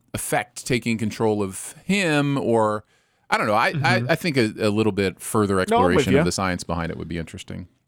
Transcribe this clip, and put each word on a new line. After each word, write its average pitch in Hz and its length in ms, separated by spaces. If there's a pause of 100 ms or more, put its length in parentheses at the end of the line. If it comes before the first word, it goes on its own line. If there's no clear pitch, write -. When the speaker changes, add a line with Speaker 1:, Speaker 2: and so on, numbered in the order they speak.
(160)
Speaker 1:
effect - 500
taking 117 320
control 110 460
of - 320 (100)
him? 147 540
Or 107 460 (440)
I 208 80
don't 190 80
know. 107 80
I, 147 200
Speaker 2:
Mm-hmm. 143 120 (240)
Speaker 1:
I, 165 40
I - 20
think 160 220
a, 110 200
a 107 140
little 107 220
bit 95 260
further 101 360
Speaker 2:
No, 95 40
I'm 92 80
with 208 40
Speaker 1:
exploration 131 440
of - 20
Speaker 2:
ya. 160 60
Speaker 1:
the 175 80
science 92 320
behind 85 280
it 80 60
would 82 100
be 82 120
interesting. 92 480 (200)